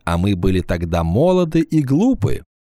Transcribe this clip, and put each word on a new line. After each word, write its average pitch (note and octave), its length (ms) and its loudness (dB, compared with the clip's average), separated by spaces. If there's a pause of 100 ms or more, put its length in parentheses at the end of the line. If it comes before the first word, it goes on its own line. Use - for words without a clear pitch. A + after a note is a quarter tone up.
а E2+ 120 -2
мы G2 180 0
были F2+ 260 0
тогда E2+ 420 -4
молоды E3 580 0
и D#3 200 0
глупы". E3 640 0 (240)